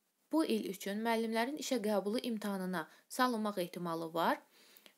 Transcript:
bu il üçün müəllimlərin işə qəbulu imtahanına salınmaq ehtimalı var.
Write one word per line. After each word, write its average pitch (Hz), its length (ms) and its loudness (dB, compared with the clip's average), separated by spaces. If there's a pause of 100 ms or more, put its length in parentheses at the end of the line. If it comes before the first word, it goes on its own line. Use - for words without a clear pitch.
(320)
bu 320 120 6
il 220 260 0
üçün 202 320 -4
müəllimlərin 226 560 0
işə 262 240 -2
qəbulu 208 400 0
imtahanına 196 640 -2 (220)
salınmaq 220 500 0
ehtimalı 170 560 -4
var. 196 240 4 (600)